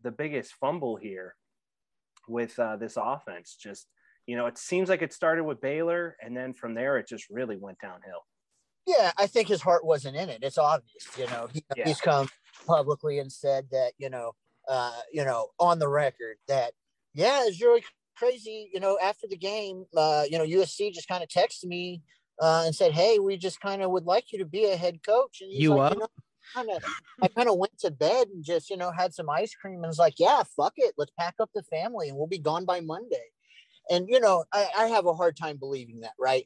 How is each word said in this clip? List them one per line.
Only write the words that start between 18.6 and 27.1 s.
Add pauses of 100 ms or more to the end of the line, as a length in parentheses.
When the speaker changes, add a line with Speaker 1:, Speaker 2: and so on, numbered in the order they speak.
Speaker 2:
You
know,
after
the
game, (100)
uh,
you
know,
U
S
C
just
kinda
texted
me, (400)
uh,
and
said,
"Hey,
we
just
kinda
would
like
you
to
be
a
head
coach."
And
he's
Speaker 3:
You
Speaker 2:
like,
Speaker 3:
up?
Speaker 2:
"You
know, (460)
kinda, (400)